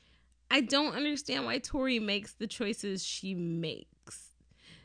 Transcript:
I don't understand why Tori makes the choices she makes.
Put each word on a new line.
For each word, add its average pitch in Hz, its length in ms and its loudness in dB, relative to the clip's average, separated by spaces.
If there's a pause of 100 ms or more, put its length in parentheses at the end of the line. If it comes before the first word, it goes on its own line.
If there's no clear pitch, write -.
(520)
I 269 100 8
don't 269 340 2
understand 277 520 -2
why 233 120 0
Tori 262 400 2
makes 208 360 0
the 220 120 -6
choices 202 580 -2
she - 300 -4
makes. 165 540 -2 (960)